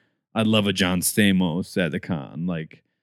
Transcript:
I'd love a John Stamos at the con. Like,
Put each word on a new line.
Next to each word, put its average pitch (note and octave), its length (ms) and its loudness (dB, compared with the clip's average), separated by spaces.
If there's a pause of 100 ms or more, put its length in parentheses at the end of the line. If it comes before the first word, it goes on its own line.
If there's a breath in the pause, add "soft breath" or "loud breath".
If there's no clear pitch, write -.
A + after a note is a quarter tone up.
(340)
I'd A2 120 0
love G#2+ 220 2
a G2+ 40 0
John F#2 280 2
Stamos F#2 760 2
at F2 140 0
the - 100 -4
con. C#2+ 460 -6
Like, E2 360 -8 (200)